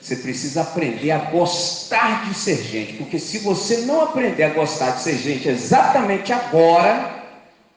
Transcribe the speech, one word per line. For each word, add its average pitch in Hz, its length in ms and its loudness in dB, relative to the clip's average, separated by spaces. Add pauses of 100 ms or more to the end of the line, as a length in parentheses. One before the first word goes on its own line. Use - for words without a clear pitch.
Você - 140 -6
precisa 135 460 -4
aprender 156 500 -2
a 156 60 2
gostar 196 1080 0
de 190 60 -4
ser 175 300 -2
gente, 107 300 -8
porque 151 260 -6
se - 200 -8
você 202 420 0
não 285 200 0
aprender 240 420 0
a 151 60 4
gostar 147 420 0
de 127 100 -4
ser 147 160 -2
gente 131 300 -4
exatamente 208 880 2
agora, 170 880 4 (540)